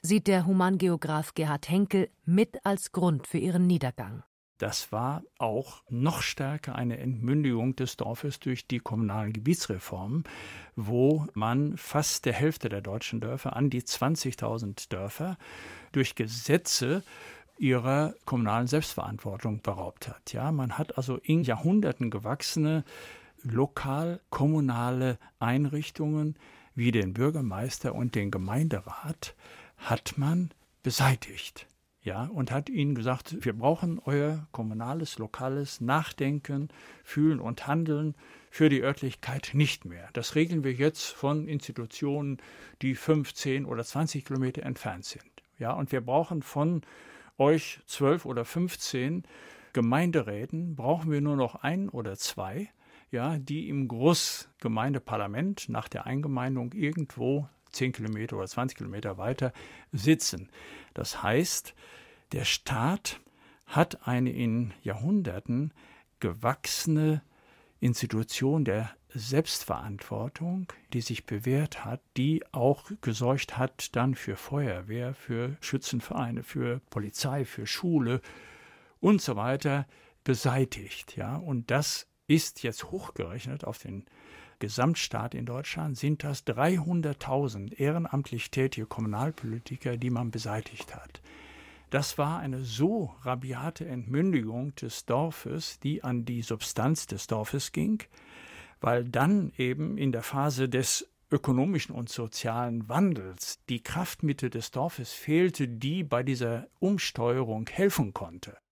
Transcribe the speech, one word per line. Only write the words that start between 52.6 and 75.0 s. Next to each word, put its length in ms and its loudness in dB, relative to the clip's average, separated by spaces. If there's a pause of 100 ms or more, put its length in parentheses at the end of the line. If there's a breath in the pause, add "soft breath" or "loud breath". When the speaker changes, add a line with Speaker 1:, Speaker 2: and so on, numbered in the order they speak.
Speaker 2:
ja, 260 0
die 300 -4
im 220 0
Großgemeindeparlament 1800 0
nach 220 -4
der 160 -8
Eingemeindung 640 -2
irgendwo 800 -2 (220)
zehn 200 0
Kilometer 460 -4
oder 100 -4
zwanzig 300 -4
Kilometer 400 -6
weiter 340 -2 (400 loud breath)
sitzen. 580 2 (440 loud breath)
Das 300 -6
heißt, 500 0 (580 loud breath)
der 140 -2
Staat 760 0 (460 soft breath)
hat 420 2
eine 240 2
in 400 0 (100)
Jahrhunderten 920 0 (480 soft breath)
gewachsene 1000 2 (600 soft breath)
Institution 800 2
der 280 0 (180)
Selbstverantwortung, 1600 -2 (220)
die 80 0
sich 240 -6
bewährt 580 0
hat, 160 -6 (160)
die 380 2
auch 360 2 (120)
gesorgt 560 0
hat 380 -2
dann 200 4
für 220 -6
Feuerwehr, 760 -4